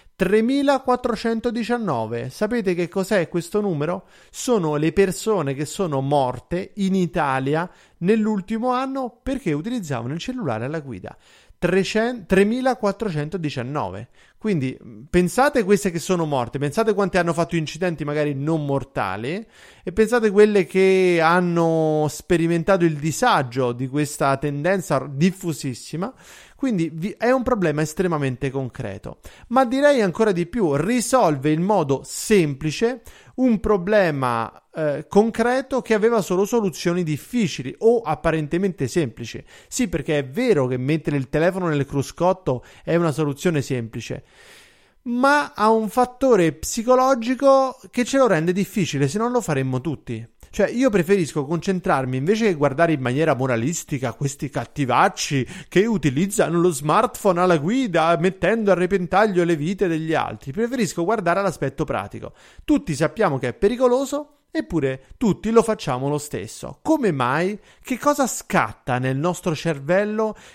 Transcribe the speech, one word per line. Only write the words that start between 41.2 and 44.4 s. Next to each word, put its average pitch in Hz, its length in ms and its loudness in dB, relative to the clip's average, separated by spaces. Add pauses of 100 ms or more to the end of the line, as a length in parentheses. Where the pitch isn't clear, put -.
telefono 180 400 0
nel 143 180 0
cruscotto 147 800 -2 (180)
è 160 140 -2
una 170 160 2
soluzione 147 500 -2
semplice, 120 640 -8 (800)